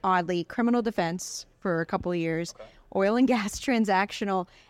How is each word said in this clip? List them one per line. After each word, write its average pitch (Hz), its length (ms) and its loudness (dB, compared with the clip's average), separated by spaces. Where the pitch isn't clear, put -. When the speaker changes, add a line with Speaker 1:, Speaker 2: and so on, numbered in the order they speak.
Speaker 1:
oddly 180 400 2
criminal 240 380 0
defense 185 640 -4
for 165 220 0
a 165 60 -2
couple 180 260 -4
of 175 60 -2
years, 165 420 -4
Speaker 2:
Okay. - 100 -18
Speaker 1:
oil 202 220 2
and 254 120 6
<laughs> 254 60 4
gas 208 240 -2
transactional, 202 880 0